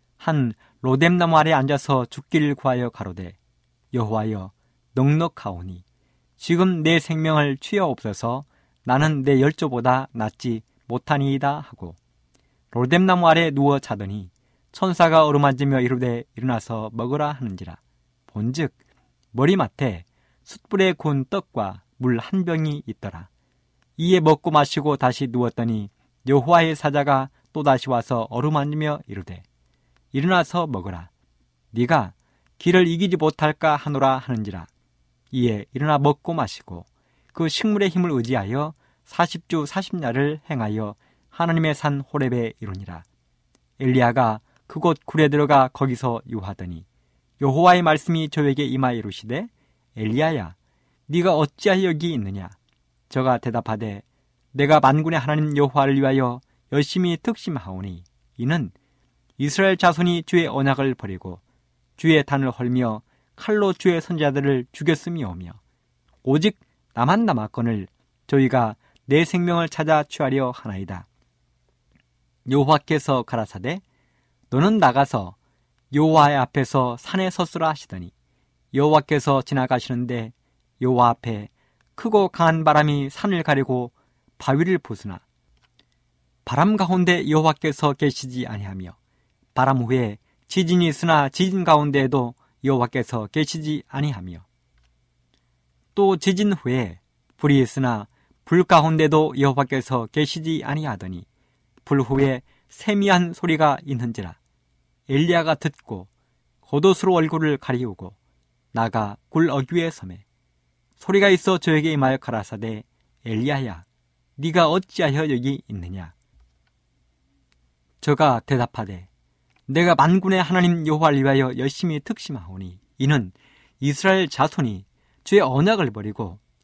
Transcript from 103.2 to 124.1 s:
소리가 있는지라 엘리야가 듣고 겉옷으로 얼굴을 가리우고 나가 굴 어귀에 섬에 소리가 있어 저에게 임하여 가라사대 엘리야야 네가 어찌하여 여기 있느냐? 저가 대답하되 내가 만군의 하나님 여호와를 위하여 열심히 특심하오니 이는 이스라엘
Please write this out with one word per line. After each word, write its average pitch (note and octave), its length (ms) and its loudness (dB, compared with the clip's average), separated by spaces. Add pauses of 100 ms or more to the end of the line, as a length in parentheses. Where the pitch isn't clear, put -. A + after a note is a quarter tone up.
소리가 D#3 520 0
있는지라 A#2 540 -6 (720)
엘리야가 D#3+ 480 2
듣고 G2+ 520 -10 (520)
겉옷으로 F#3 540 2
얼굴을 D#3+ 440 0
가리우고 A2+ 560 -6 (580)
나가 A2 440 -2 (120)
굴 D#3+ 220 2
어귀에 E3 400 -2
섬에 F#2 340 -18 (720)
소리가 G3+ 320 2
있어 F#3 300 2
저에게 D#3 340 2
임하여 C3+ 260 0
가라사대 A2 680 -8 (400)
엘리야야 A#2 600 -4 (520)
네가 D#3+ 340 2
어찌하여 D#3 600 0
여기 C3 380 -2
있느냐? F2+ 460 -12 (1900)
저가 C#3+ 460 2
대답하되 G#2 640 -4 (580)
내가 E3+ 280 4
만군의 F#3 480 4
하나님 F3 440 2
여호와를 D3+ 360 2
위하여 C3+ 360 2
열심히 D3 420 -4
특심하오니 F#2 800 -12 (180)
이는 C3+ 340 0 (480)
이스라엘 F3+ 480 2